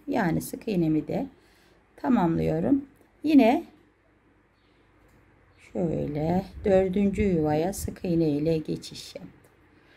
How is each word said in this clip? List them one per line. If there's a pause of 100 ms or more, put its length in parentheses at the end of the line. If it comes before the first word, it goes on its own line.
yani
sık
iğnemi
de (720)
tamamlıyorum. (380)
Yine (2000)
şöyle (200)
dördüncü
yuvaya
sık
iğne
ile
geçiş
yaptım. (640)